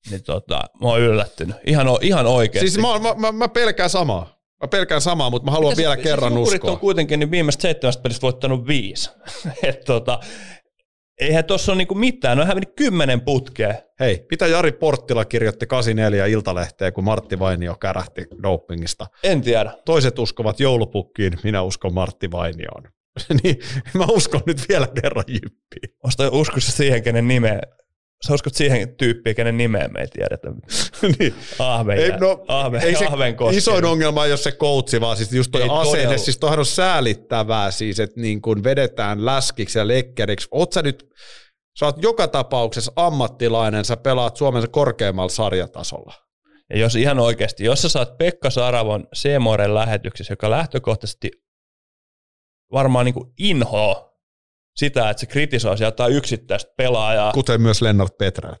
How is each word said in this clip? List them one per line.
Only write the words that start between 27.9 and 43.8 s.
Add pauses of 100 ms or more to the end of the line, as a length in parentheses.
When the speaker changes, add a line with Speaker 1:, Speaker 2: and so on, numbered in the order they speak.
Speaker 1:
sä
uskot
siihen
tyyppiin,
kenen
nimeä
me
ei
tiedetä? (340)
Speaker 2:
<laughs>
Niin. (260)
Speaker 1:
Ahven
Speaker 2:
Ei,
Speaker 1:
jä-,
Speaker 2:
no,
Speaker 1:
Ahven,
Speaker 2:
ei
se
Speaker 1:
Ahvenkoski.
Speaker 2:
isoin
ongelma
ei
ole
se
coachi,
vaan
siis
just
toi
Speaker 1:
Ei
Speaker 2:
asenne.
Speaker 1:
todella.
Speaker 2:
Siis
toihan
on
säälittävää
siis,
että
niin
kun
vedetään
läskiksi
ja
lekkeriksi.
Oot
sä
nyt, (720)
sä
oot
joka
tapauksessa
ammattilainen,